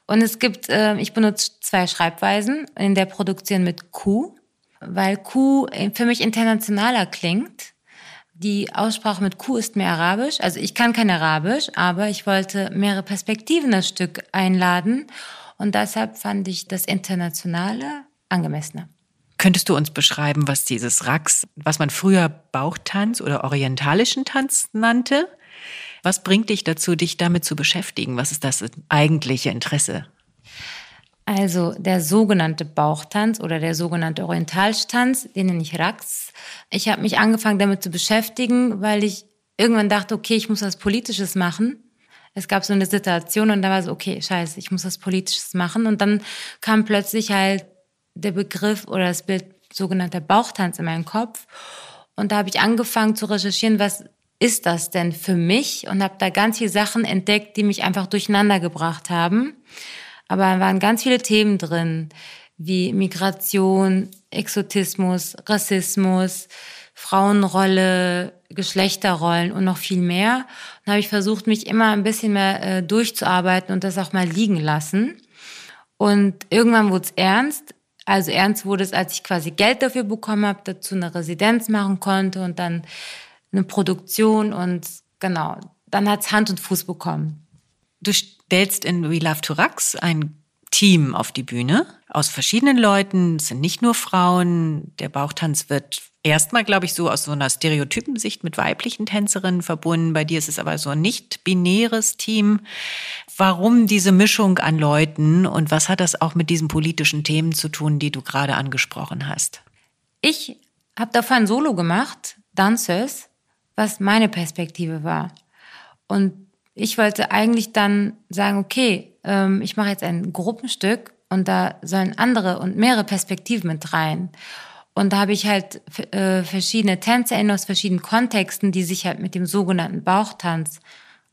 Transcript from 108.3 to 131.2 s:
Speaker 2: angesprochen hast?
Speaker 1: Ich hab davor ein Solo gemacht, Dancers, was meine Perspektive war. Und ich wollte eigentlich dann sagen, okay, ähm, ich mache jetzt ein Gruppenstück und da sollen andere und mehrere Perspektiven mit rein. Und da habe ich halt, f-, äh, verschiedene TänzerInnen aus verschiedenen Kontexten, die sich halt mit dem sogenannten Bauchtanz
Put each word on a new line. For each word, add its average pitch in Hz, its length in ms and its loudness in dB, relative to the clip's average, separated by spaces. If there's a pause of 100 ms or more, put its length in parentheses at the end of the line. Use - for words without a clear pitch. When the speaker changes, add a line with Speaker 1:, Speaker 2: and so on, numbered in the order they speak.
Speaker 2:
angesprochen 135 720 -4
hast? - 320 -6 (580)
Speaker 1:
Ich - 380 -2 (420)
hab 226 140 -4
davor 240 240 2
ein 214 100 4
Solo 262 260 0
gemacht, 180 600 -2 (180)
Dancers, 214 760 0 (480)
was 214 240 -2
meine 214 260 4
Perspektive 160 800 -6
war. 165 260 -4 (760)
Und 196 260 2 (420)
ich 214 220 -4
wollte 208 320 2
eigentlich 220 420 2
dann 202 420 2 (160)
sagen, 196 280 0
okay, 202 560 0 (100)
ähm, 196 380 2
ich - 160 -8
mache 208 120 0
jetzt 196 120 -6
ein 175 320 -4
Gruppenstück 226 800 -4 (160)
und 190 180 0
da 185 360 0
sollen 185 340 -2
andere 220 400 0
und 185 200 -4
mehrere 220 260 4
Perspektiven 196 640 -4
mit 160 260 -6
rein. 160 360 -2 (640)
Und 196 180 2
da 196 40 2
habe 202 160 2
ich 202 120 -2
halt, 202 420 -2
f-, - 240 -12
äh, 190 320 0
verschiedene 190 560 0
TänzerInnen 226 520 2
aus 196 140 -2
verschiedenen 185 360 -2
Kontexten, 220 680 0
die 185 120 0
sich 180 220 -4
halt 180 140 -4
mit 185 160 -6
dem 180 100 -2
sogenannten 180 580 -2
Bauchtanz 180 760 -2 (540)